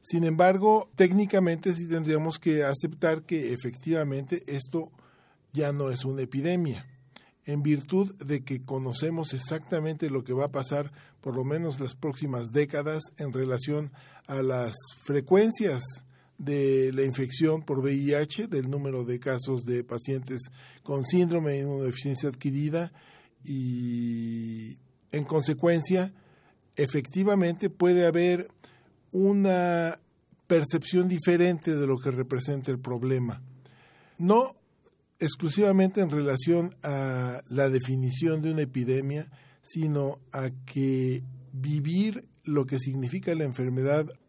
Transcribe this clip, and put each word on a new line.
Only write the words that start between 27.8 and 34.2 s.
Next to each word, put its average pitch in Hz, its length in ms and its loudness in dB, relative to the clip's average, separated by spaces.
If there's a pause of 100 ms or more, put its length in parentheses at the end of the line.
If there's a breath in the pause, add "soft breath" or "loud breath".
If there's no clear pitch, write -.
haber 175 420 2 (640 loud breath)
una 180 880 2 (460)
percepción 170 600 2
diferente 175 680 2
de 143 100 0
lo 131 120 2
que 131 120 -2
representa 131 600 -4
el 131 80 -2
problema. 123 640 -2 (720 soft breath)
No 220 400 4 (640)